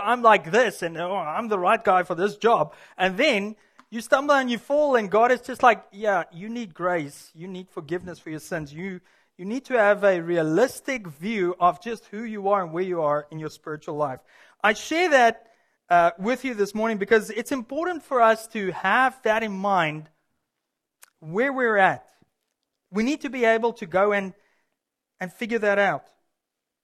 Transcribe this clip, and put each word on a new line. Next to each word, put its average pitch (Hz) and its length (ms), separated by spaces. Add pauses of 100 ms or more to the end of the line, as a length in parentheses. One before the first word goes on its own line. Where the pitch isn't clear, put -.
I'm 240 180
like 196 300
this 214 320
and, 165 160
oh, 180 180
I'm 175 320
the 208 100
right 208 240
guy 185 200
for 175 120
this 196 220
job." 185 380 (240)
And 185 180
then 220 400 (320)
you 226 120
stumble 285 340
and 254 160
you 226 80
fall 285 380
and 214 120
God 220 220
is 240 120
just 247 200
like, 220 300
"Yeah, 202 400
you 185 160
need 226 260
grace. 170 640
You 165 100
need 185 240
forgiveness 175 480
for - 120
your 147 100
sins. 156 320
You, 180 280 (380)
you 180 60
need 240 220
to 262 80
have 208 280
a 190 180
realistic 175 840
view 175 540
of 175 200
just 226 260
who 220 180
you 208 240
are 196 160
and 160 80
where 175 100
you 180 200
are 147 280
in 156 80
your 156 120
spiritual 156 440
life." 143 240 (420)
I 214 120
share 320 380
that, 233 360 (420)
uh, 175 300
with 240 260
you 240 100
this 202 200
morning 220 240
because 202 320
it's 226 220
important 302 500
for 254 180
us 226 280
to 190 240
have 247 500
that 220 220
in 214 80
mind 175 580 (1120)
where 202 320
we're 233 260
at. 170 300 (800)
We 208 140
need 285 160
to 277 100
be 247 140
able 226 300
to 208 120
go 190 260
and, 196 220 (840)
and 180 120
figure 233 280
that 202 180
out. 190 260 (800)